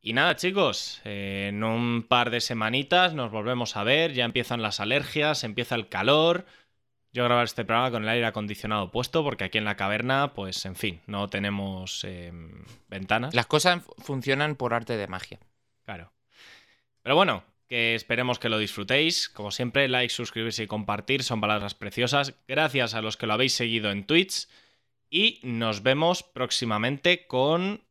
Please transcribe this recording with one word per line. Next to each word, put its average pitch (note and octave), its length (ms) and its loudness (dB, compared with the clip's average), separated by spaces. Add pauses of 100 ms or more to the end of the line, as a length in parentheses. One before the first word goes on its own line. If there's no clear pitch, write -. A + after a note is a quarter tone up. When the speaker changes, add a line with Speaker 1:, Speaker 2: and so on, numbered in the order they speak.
Speaker 1:
Y G#2+ 120 -6
nada, D3+ 240 2
chicos, F3+ 680 0
eh, G2 440 -4
en G#2 160 -2
un A#2 440 0
par A#2+ 220 4
de A#2 100 0
semanitas C3+ 760 2
nos B2 160 -4
volvemos A2+ 460 -4
a G2+ 80 -2
ver, D3 300 4
ya B2 100 2
empiezan A#2 380 -2
las G#2+ 180 -2
alergias, C#3+ 640 0
empieza A#2 300 -4
el A2+ 140 -4
calor. D#3 580 4 (680)
Yo B2 120 0
grabar A#2+ 200 6
este A2+ 200 -4
programa A#2 260 2
con A2+ 140 -2
el G#2+ 60 0
aire A#2 160 2
acondicionado G#2 680 -2
puesto C3+ 320 0
porque A#2+ 200 -2
aquí F#2+ 140 0
en G#2+ 60 0
la G#2 120 -2
caverna, B2 580 0
pues, F#2+ 320 -6
en F#2 100 -10
fin, F2+ 300 -6
no G2+ 220 -4
tenemos, G2 760 -4
em, F2 600 -14 (240)
ventanas. G#2+ 460 -2
Speaker 2:
Las A#2 120 4
cosas F3 360 2
fu-, - 160 -20
funcionan C#3 560 -2
por B2 200 -2
arte A#2 220 -2
de G2+ 120 -4
magia. - 320 -12 (440)
Speaker 1:
Claro. F2 280 -14 (880)
Pero C3+ 140 2
bueno, D#3+ 280 4 (240)
que A#2 260 2
esperemos A#2+ 440 0
que A#2+ 120 -2
lo A2 80 2
disfrutéis. B2 720 0
Como G#2 200 -10
siempre, C3 380 0
like, B2 240 2
suscribirse A2+ 520 -4
y - 20 -10
compartir G#2+ 560 -2
son A#2 180 -2
palabras G#2 340 0
preciosas. B2+ 600 -2 (120)
Gracias C3+ 480 0
a A2+ 80 -2
los G#2+ 140 -4
que - 100 -4
lo A2 60 2
habéis B2+ 220 2
seguido A2+ 360 0
en G2+ 160 -4
Twitch. F3+ 420 0 (600)
Y G#3+ 340 0
nos A2+ 400 -2
vemos D3+ 420 2
próximamente B2+ 1040 0
con E3 640 0